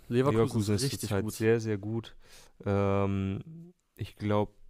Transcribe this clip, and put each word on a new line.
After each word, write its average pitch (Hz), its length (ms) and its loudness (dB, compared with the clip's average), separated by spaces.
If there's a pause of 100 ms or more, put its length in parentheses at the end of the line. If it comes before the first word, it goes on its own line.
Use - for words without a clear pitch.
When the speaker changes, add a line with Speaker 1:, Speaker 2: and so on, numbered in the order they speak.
Speaker 1:
Leverkusen 123 340 2
Speaker 2:
Leverkusen 107 320 2
Speaker 1:
ist 101 60 0
Speaker 2:
ist 135 120 0
Speaker 1:
richtig - 60 -6 (100)
Speaker 2:
zurzeit 101 140 0
Speaker 1:
gut. 107 100 -6
Speaker 2:
sehr, 113 260 4
sehr 110 180 -2
gut. 110 380 -8 (500)
Ähm, 98 1080 0 (220)
ich - 200 -10
glaub, 104 380 0 (160)